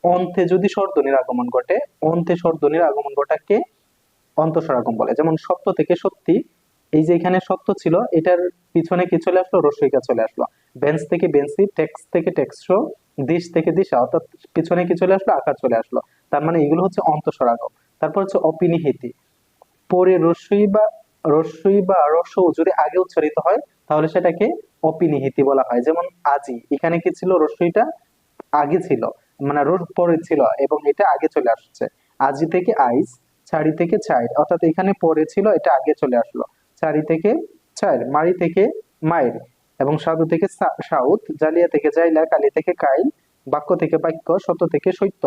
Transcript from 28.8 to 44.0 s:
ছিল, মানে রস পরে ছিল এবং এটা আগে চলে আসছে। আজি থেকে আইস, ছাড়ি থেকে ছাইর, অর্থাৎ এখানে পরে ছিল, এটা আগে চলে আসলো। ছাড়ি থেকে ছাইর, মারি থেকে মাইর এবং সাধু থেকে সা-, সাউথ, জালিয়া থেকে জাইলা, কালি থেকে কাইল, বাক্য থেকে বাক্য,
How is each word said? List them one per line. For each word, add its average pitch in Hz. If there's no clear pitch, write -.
ছিল, 123
মানে 143
রস 175
পরে 175
ছিল 151
এবং 139
এটা -
আগে 151
চলে -
আসছে। -
আজি 139
থেকে 180
আইস, 127
ছাড়ি 151
থেকে 170
ছাইর, 123
অর্থাৎ 170
এখানে 185
পরে 160
ছিল, 202
এটা 175
আগে 135
চলে 127
আসলো। 120
ছাড়ি 156
থেকে 165
ছাইর, 156
মারি 151
থেকে 175
মাইর 156
এবং 143
সাধু 165
থেকে 165
সা-, -
সাউথ, 147
জালিয়া 165
থেকে 151
জাইলা, 160
কালি 160
থেকে 160
কাইল, 156
বাক্য 151
থেকে 165
বাক্য, 165